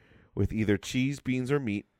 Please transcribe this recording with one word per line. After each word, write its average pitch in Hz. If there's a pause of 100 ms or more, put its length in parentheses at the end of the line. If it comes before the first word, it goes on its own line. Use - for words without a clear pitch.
(340)
with 98
either 104
cheese, 131
beans, 127
or 143
meat 104 (140)